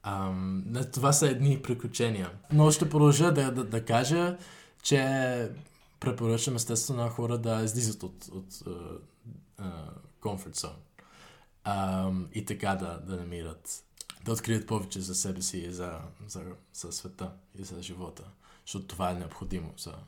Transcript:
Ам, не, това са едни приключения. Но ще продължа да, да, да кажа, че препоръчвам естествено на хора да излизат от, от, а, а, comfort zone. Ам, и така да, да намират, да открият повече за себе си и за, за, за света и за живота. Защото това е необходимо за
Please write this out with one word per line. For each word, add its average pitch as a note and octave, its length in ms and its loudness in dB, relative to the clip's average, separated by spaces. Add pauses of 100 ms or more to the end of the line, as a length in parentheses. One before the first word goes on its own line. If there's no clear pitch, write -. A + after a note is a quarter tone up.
Ам, F#2+ 600 -2
не, A#2+ 260 -4
това C#3 220 4
са D3 160 6
едни C3+ 320 4
приключения. A2+ 680 -2 (220)
Но D3+ 180 10
ще D3+ 180 4
продължа D3 440 10
да, C3+ 180 4
да, A#2+ 120 -2
да A2+ 220 -2
кажа, E3 520 4 (460)
че C3 680 2 (480)
препоръчвам A#2 560 2
естествено A#2 480 0
на A#2 60 0
хора A#2 280 -2
да A2+ 260 0
излизат A2 400 -2
от, - 280 -12
от, F#2 220 -12 (140)
а, F#2 40 -8 (840)
а, E2+ 280 -8 (360)
comfort F#2+ 340 -6
zone. D2 200 -8 (880)
Ам, F#2+ 680 0
и G#2+ 120 -6
така G2 300 -2
да, E2+ 320 -6
да F#2 100 -6
намират, E2+ 680 -10 (420)
да A#2 60 -2
открият A2 360 0
повече G2 340 -4
за F#2 140 -6
себе F#2 260 -2
си - 160 -4
и F2 140 -6
за, F2 280 -8 (280)
за, F2+ 160 -10 (300)
за E2+ 180 -12
света F#2 400 -10 (280)
и G2 40 -10
за F#2 180 -12
живота. F2+ 420 -12 (420)
Защото F#2+ 220 -8
това F2+ 240 -2
е F2+ 40 -2
необходимо E2+ 640 -6
за D#2+ 160 -12 (140)